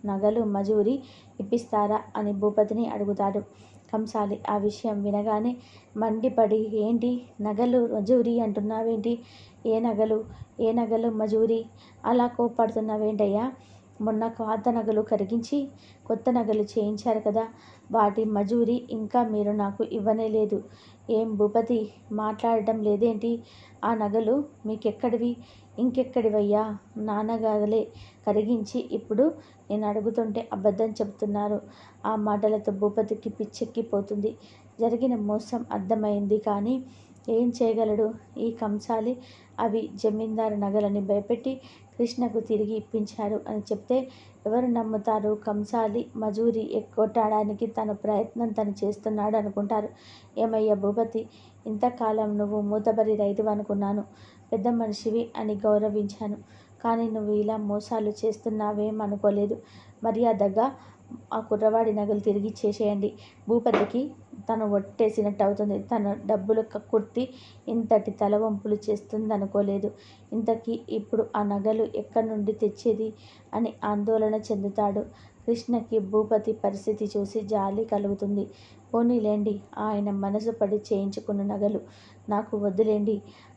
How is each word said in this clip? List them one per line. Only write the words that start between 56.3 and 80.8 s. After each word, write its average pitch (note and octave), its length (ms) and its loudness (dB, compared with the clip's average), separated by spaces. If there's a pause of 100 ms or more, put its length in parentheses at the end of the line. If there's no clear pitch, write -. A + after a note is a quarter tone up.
కానీ A#3 320 0
నువ్వు G#3+ 260 -2
ఇలా G#3+ 260 0
మోసాలు G#3 540 -2
చేస్తున్నావేం G#3+ 840 -2
అనుకోలేదు. G3+ 540 2 (460)
మర్యాదగా A3 640 2 (640)
ఆ A3 100 -2
కుర్రవాడి A3 540 4
నగలు G#3 320 0
తిరిగి G#3 240 2
ఇచ్చేసేయండి. G#3 580 0 (360)
భూపతికి A#3 560 2 (420)
తను A3 220 -2 (120)
ఒట్టేసినట్టు G#3 680 0
అవుతుంది. G3+ 380 0
తన G3+ 320 -2 (100)
డబ్బులు G#3+ 420 2
కక్కుర్తి A3 580 -2 (440)
ఇంతటి A3 440 2
తలవంపులు G#3 720 0
చేస్తుందనుకోలేదు. G3+ 1040 -2 (440)
ఇంతకీ A3+ 420 -2 (160)
ఇప్పుడు A3 320 0 (140)
ఆ G#3 80 2
నగలు G#3 500 0
ఎక్కడి A3 340 0
నుండి G#3+ 260 -2
తెచ్చేది G#3+ 540 0 (440)
అని A3 200 0 (120)
ఆందోళన G#3+ 580 2
చెందుతాడు. G3+ 640 0 (360)
కృష్ణకి A#3 640 -2
భూపతి G#3+ 540 2
పరిస్థితి G#3 480 -2
చూసి G3+ 400 -2
జాలి G3+ 400 0
కలుగుతుంది. G3+ 600 -2 (400)
పోనీలేండి, G#3+ 720 2 (240)
ఆయన G#3 360 -2
మనసు G#3 360 -2
పడి G#3 300 0